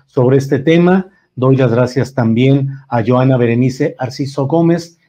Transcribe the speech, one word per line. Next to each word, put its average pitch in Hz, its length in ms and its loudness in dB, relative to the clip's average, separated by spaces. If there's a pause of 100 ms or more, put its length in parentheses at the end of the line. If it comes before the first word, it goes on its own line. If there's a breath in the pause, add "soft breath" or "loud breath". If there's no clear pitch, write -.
sobre 131 300 2
este 135 240 -2
tema. 175 500 2 (240 soft breath)
Doy 131 220 2
las 127 160 2
gracias 123 420 -2
también 131 560 0 (180 loud breath)
a 120 160 -2
Joana 127 320 2
Berenice 120 600 -2
Arciso 135 480 -6
Gómez. 165 520 -2 (100)